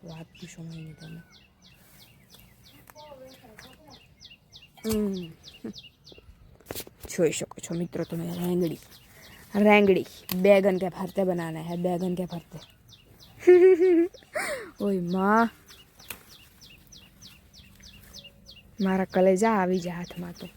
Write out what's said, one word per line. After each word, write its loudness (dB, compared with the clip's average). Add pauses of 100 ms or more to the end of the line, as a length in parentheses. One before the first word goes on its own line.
વાત -18
પૂછો -20
માં -14
એની -16
તમે. -18 (3750)
હમ. -4 (1800)
જોઈ 0
શકો -10
છો -10
મિત્રો -8
તમે -10
રેંગડી. -4 (760)
રેંગડી. 6 (280)
બેગન 4
કે -4
ભરતે -6
બનાના -4
હે, -8
બેગન -2
કે -6
ભરતે. -14 (2250)
<laughs> -8
ઓય -2
માં. 2 (3250)
મારા 0
કલેજા 2
આવી 0
જાય -10
હાથમાં -12
તો. -16 (100)